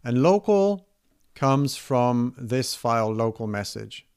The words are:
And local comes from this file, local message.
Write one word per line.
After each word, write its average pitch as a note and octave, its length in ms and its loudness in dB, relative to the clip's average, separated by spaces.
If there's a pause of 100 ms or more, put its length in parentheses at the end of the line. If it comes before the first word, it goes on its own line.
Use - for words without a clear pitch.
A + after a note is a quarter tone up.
And B2 200 0
local G3 640 2 (460)
comes C#3 420 0
from B2 600 0
this B2+ 360 -4
file, A2+ 380 0
local A2+ 340 -2
message. G#2 600 -10 (100)